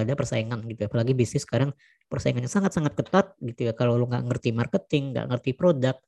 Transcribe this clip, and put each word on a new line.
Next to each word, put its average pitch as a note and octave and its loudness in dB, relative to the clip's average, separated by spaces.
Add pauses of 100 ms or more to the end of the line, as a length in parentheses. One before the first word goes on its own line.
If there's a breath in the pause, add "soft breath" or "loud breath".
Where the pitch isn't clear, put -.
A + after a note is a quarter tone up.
ada C3 0
persaingan A#2 -4
gitu A2 -8
ya. G#2 -2
Apalagi A#2+ 0
bisnis B2 0
sekarang C3+ -2 (320 soft breath)
persaingannya B2+ -2
sangat-sangat F3+ 0
ketat - 2
gitu A#2 -4
ya. A2 0
Kalau A#2+ 2
lu A#2+ 2
nggak B2 0
ngerti B2 -2
marketing, C#3 0 (160)
nggak A#2 -4
ngerti B2 -2
produk, C3+ 2 (120)